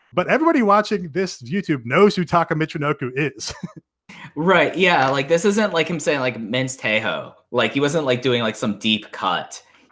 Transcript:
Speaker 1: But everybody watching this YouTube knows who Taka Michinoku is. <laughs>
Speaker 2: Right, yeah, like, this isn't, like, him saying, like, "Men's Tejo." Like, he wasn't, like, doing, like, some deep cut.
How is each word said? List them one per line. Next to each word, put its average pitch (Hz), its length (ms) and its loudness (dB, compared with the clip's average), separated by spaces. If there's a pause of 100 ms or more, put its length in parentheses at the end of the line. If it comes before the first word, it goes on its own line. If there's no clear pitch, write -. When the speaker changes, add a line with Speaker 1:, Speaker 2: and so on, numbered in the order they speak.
(120)
Speaker 1:
But 175 160 -2
everybody 294 340 2
watching 202 500 2
this 185 280 -4
YouTube 135 460 -4
knows 190 300 6
who 180 80 0
Taka 165 300 2
Michinoku 151 600 -2
is. 139 440 -4
<laughs> - 60 -12 (680)
Speaker 2:
Right, 160 420 2
yeah, 170 320 4
like, 139 200 0
this 170 160 2
isn't, 202 280 2
like, 160 160 0
him 170 120 -4
saying, 147 200 0
like, 127 180 -4
"Men's 127 380 -4
Tejo." 107 560 -2 (200)
Like, 117 200 0
he 139 80 -2
wasn't, 147 240 0
like, 127 180 0
doing, 123 200 2
like, 110 140 -4
some 104 220 -4
deep 107 340 -2
cut. 87 500 -4 (300)